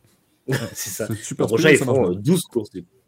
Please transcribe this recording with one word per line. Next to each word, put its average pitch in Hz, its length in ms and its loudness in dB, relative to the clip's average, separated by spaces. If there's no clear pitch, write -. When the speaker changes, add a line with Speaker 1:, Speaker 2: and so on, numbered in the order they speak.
Speaker 1:
<laughs> - 480 -20
c'est - 160 -10
ça. 107 200 -6
Speaker 2:
C'est 110 80 -4
super - 280 -6
Speaker 1:
L'an 123 40 0
prochain, 120 160 2
Speaker 2:
sprint, 151 120 8
Speaker 1:
ils - 40 -4
Speaker 2:
ça 143 40 -2
marche 127 140 2
Speaker 1:
feront, 98 120 2
Speaker 2:
bien. 90 80 -4
Speaker 1:
euh, 104 40 -10
douze 160 220 2
courses. 107 260 -6
Du 90 140 -12
coup. - 40 -20